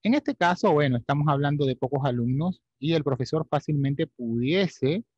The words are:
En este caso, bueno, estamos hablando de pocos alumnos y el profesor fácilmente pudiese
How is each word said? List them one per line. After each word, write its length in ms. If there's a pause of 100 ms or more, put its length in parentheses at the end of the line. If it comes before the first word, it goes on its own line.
En 120
este 200
caso, 380
bueno, 240
estamos 320
hablando 360
de 120
pocos 260
alumnos 580 (160)
y 140
el 140
profesor 440
fácilmente 560
pudiese 1000 (120)